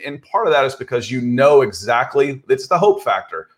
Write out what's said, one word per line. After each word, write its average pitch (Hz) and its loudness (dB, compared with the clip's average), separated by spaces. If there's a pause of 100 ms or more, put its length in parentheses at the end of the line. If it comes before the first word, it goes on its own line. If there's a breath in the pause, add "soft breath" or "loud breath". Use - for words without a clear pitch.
and 143 -12
part - -2
of 156 2
that 139 4
is 131 -2
because 120 -6
you 127 -4
know 135 4
exactly, 123 -2
it's 131 -2
the 180 0
hope 196 2
factor. 95 -6